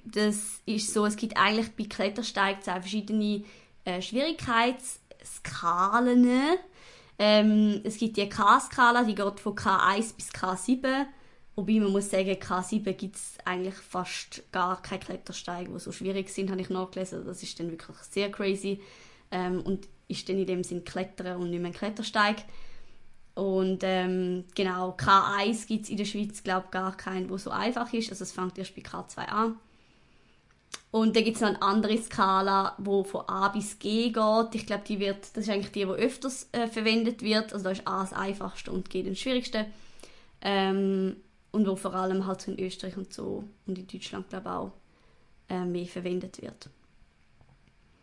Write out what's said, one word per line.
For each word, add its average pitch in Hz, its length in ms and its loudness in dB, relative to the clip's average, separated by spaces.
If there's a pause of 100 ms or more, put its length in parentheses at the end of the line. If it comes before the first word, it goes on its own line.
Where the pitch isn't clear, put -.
Das 208 640 0
ist 214 260 -2
so, 208 140 4
es 208 80 0
gibt 220 200 -4
eigentlich 214 400 4
bei 214 100 -4
Klettersteig 202 800 -2
zwei 180 160 -4
verschiedene, 208 640 -2 (420)
äh, 185 180 -4
Schwierigkeitsskalen. 247 2250 2 (920)
Ähm, 214 680 6
es 220 140 -4
gibt 226 200 -2
die 202 120 0
K-Skala, 240 720 6
die 214 120 2
geht 202 240 0
von 202 160 -4
K 196 220 2
eins 208 360 2
bis - 180 -12
K 185 240 -2
sieben. 262 520 2 (480)
Wobei 214 240 4
man 202 120 4
muss 202 200 2
sagen, 190 280 2
K 185 220 -2
sieben 202 340 -2
gibt's - 480 -10
eigentlich 180 320 -2
fast - 760 -8
gar 185 300 0
keine 185 200 -6
Klettersteige, 180 720 -10
die 180 80 -8
so 180 120 -10
schwierig 190 380 -4
sind, 190 220 -4
habe 190 100 -2
ich 185 80 -6
nachgelesen. 185 560 -4
Das 180 160 -10
ist - 180 -12
dann 170 120 -4
wirklich 165 260 -14
sehr 202 340 -4
crazy. 196 480 -2 (520)
Ähm, 180 300 -2
und 190 260 -4 (200)
ist - 220 -8
dann 190 80 0
in 190 80 0
dem 180 180 0
Sinn 175 220 -6
Klettern 180 560 -6
und 175 80 -2
nicht 175 100 -2
mehr 170 120 -4
ein - 40 -12
Klettersteig. 214 680 0 (920)
Und, 190 480 2
ähm, 185 640 0 (100)
genau, 185 380 0
K 196 440 6
eins 214 300 0
gibt's 214 220 -4
in 208 80 -4
der 208 80 0
Schweiz, 208 380 -4
glaub, 190 280 -2
gar 190 260 -2
keinen, 185 320 -4
wo 190 80 -6
so - 140 -6
einfach 233 420 -2
ist. 226 160 -2
Also 185 140 -8
es - 100 -10
fängt 185 240 -4
erst 190 180 -10
bei - 60 -16
K - 260 -12
zwei - 220 -10
an. 226 280 2 (1300)
Und 220 240 6
dann 220 80 6
gibt's 226 160 0
noch 214 100 4
eine - 120 -2
andere 208 360 4
Skala, 196 840 2
wo 196 240 2
von - 240 -6
A 190 220 0
bis 208 300 -4
G 226 300 2
geht. 226 460 4
Ich 214 100 -6
glaub, 208 180 -4
die 208 160 -4
wird, 196 380 -4
das 208 80 -2
ist 220 40 -4
eigentlich 202 220 -2
die, 202 140 -2
die 185 60 -2
öfters, 254 600 -2
äh, 233 160 0
verwendet 226 540 2
wird. 220 320 2
Also 202 120 -6
da 185 60 0
ist - 160 -4
A 190 140 0
das 190 100 -4
einfachste 190 600 -6
und 185 180 -4
G 185 140 -4
das 196 160 -4
schwierigste. 247 480 -2 (760)
Ähm, 190 720 2 (360)
und 214 140 4
wo 190 120 2
vor 190 160 -4
allem 190 320 0
halt 190 160 -4
so 196 100 -8
in 190 80 -6
Österreich 185 380 -6
und 190 160 -10
so 208 320 -6 (220)
und 185 100 -4
in 185 100 -14
Deutschland, 190 420 -10
glaub 190 180 -10
auch, 190 260 -6 (760)
äh, 180 160 -4
mehr 175 220 -4
verwendet 180 560 -6
wird. - 280 -14 (1300)